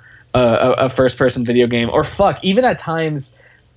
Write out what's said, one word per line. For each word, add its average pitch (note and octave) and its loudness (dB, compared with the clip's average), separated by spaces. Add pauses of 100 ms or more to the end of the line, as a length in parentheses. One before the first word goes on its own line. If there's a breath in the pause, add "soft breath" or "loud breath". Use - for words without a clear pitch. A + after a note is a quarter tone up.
(360 soft breath)
a, B2+ 2
a, B2 2
a C3 0
first-person B2+ 0
video A#2+ 2
game, A#2 -2
or D3+ 0
fuck, - -2
even G3 2
at G#3+ 0
times, D#3+ -6 (420 soft breath)